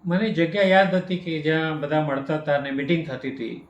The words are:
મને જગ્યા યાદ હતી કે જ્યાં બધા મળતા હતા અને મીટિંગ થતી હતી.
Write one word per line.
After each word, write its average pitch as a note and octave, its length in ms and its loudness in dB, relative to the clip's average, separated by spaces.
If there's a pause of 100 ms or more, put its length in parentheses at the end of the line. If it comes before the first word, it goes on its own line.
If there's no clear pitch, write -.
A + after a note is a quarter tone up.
મને F#3+ 260 0
જગ્યા E3+ 320 0
યાદ F#3+ 320 6
હતી F3+ 240 0
કે D#3+ 240 -4
જ્યાં D#3 380 0
બધા D3+ 240 0
મળતા C#3 300 -2
હતા D3 220 0
અને C#3 140 -2
મીટિંગ C#3+ 360 -2
થતી C3 280 -8
હતી. A#2 360 -10